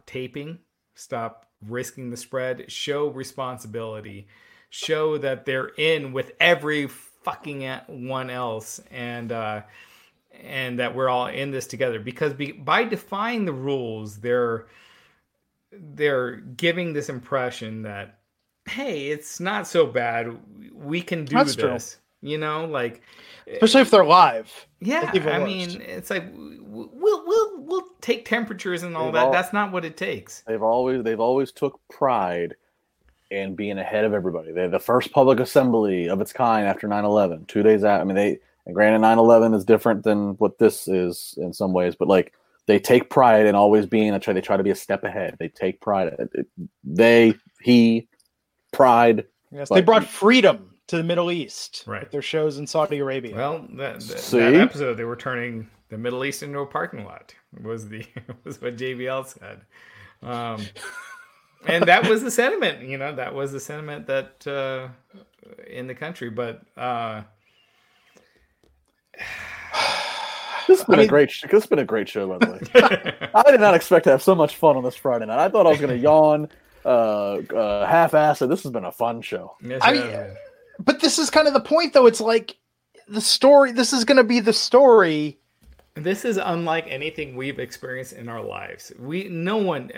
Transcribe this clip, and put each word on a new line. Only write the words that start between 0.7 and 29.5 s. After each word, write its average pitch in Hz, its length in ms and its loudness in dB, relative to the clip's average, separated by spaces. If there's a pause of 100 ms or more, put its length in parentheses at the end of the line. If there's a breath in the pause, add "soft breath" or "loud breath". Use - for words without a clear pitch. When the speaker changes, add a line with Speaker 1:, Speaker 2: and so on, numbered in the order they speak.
Speaker 1:
stop - 500 -12 (220)
risking 123 420 -12
the 120 80 -12
spread, 127 560 -8
show 147 360 -6
responsibility, 113 1200 -12 (420 soft breath)
show 156 480 -4
that 135 260 -6
they're 131 320 -6
in 151 380 -2
with 131 260 -8
every 151 460 0
fucking - 800 -14
a-, 131 220 -12
one 131 440 -10
else, 117 500 -10 (100)
and, 120 400 -12
uh, 110 300 -8 (840 soft breath)
and 127 360 -8
that 123 160 -4
we're 131 160 -2
all 123 160 0
in 135 240 -8
this 131 160 -8
together. 120 340 -4
Because 123 320 -6
be-, 139 200 -10
by 170 320 -2
defying 220 600 -6
the 165 80 -4
rules, 120 640 -8
they're, 117 500 -2 (1040 soft breath)
they're 143 640 -4
giving 165 580 -4
this 147 160 -8
impression 123 720 -8
that, 101 380 -16 (480)
hey, 180 400 -8
it's 151 300 -10
not 196 280 -8
so 165 200 2
bad. 117 500 -6 (360)
We 156 300 -8
can 165 240 -8
do 131 100 -4
Speaker 2:
That's 254 180 2
true. 120 160 -2
Speaker 1:
this. - 280 -10 (240)
You 147 160 -8
know, 156 280 -6
like, 123 360 -8 (440 soft breath)
Speaker 2:
Especially 226 340 4
if 240 100 4
they're 196 140 8
live. 147 640 4 (140)
Speaker 1:
yeah, 302 260 -4
Speaker 2:
It's 196 100 -4
even 156 160 -2
Speaker 1:
I 170 60 -2
Speaker 2:
worse. 185 80 -2
Speaker 1:
mean, 185 340 -8
it's 185 300 -12
like, 185 200 -8
w-, 76 320 -20
w-, - 300 -16
we'll, 330 340 -2
we'll, 415 360 -2
we'll 359 240 -8 (160)
take - 240 -4
temperatures 202 560 -6
and 175 120 -12
all 160 120 -6
Speaker 3:
They've 160 80 -4
Speaker 1:
that. 160 120 4
Speaker 3:
al-, 135 60 2
Speaker 1:
That's 180 220 0